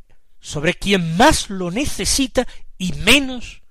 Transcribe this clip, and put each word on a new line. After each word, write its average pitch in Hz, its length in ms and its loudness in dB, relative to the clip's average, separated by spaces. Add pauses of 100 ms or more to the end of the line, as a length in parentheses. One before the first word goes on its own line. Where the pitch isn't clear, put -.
(400)
sobre 160 340 -2
quien 175 420 0
más 277 340 4
lo 185 200 -4
necesita 254 760 0 (300)
y 185 160 -4
menos 254 800 0